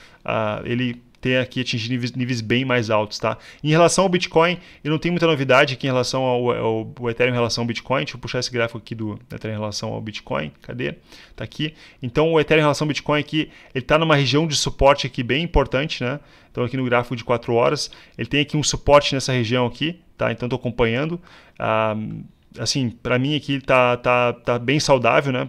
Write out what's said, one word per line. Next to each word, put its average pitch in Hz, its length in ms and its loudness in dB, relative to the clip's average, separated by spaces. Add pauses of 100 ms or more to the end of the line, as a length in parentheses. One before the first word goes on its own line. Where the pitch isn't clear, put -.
(240)
ah, 107 400 -2
ele 123 360 -4 (200)
ter 127 180 0
aqui 127 220 -2
atingido 120 320 -4
níveis, 120 220 -4
níveis 127 260 -2
bem 117 240 0
mais 123 260 0
altos, 107 260 0
tá? 113 220 -2 (240)
Em 151 80 0
relação 165 320 6
ao 190 80 2
Bitcoin, 175 480 2 (240)
eu 147 80 -4
não 156 80 0
tenho 170 140 -2
muita 170 160 2
novidade 135 460 4
aqui 135 120 -6
em 135 40 0
relação 127 340 0
ao, 123 260 2
ao, 113 480 -2
ao 117 120 -4
Ethereum 123 220 2
em 123 40 -2
relação 120 260 0
ao 117 60 -2
Bitcoin. 123 300 -4
Deixa 147 180 -6
eu 123 40 -18
puxar 123 200 -6
esse - 100 -6
gráfico 117 280 -2
aqui - 140 -14
do 107 240 -6 (160)
Ethereum 110 220 -8
em 104 60 -6
relação 107 320 -6
ao 110 80 -6
Bitcoin. 139 500 -6 (120)
Cadê? 127 340 -8 (400)
Tá 113 80 -10
aqui. 151 300 -8 (280)
Então, 151 300 0
o 160 80 4
Ethereum 156 220 4
em - 20 2
relação 147 220 2
ao - 20 -2
Bitcoin 147 320 -2
aqui, 151 300 -4 (220)
ele 127 120 -8
tá 147 140 4
numa 160 180 4
região 143 320 2
de 143 80 -2
suporte 139 500 4
aqui 127 160 -6
bem 127 220 0
importante, 135 580 0
né? 127 160 -4 (320)
Então, 120 140 -4
aqui 123 120 -4
no 131 80 -2
gráfico 120 300 0
de 117 80 -8
quatro 120 320 -2
horas, 127 340 0 (300)
ele 120 80 -6
tem 143 140 -2
aqui 147 160 -4
um 147 60 0
suporte 143 520 4
nessa 135 180 -4
região 123 320 0
aqui, 143 360 -6 (180)
tá? 120 140 0
Então, 120 160 -6
tô 127 80 -2
acompanhando. 127 640 -2 (360)
Ah, 110 400 0 (640)
assim, 123 320 -2
pra 120 280 -2
mim 139 160 0
aqui 139 280 -4
tá, 123 340 4
tá, 123 380 2
tá 120 240 -2
bem 123 200 0
saudável, 139 540 2
né? 127 160 -4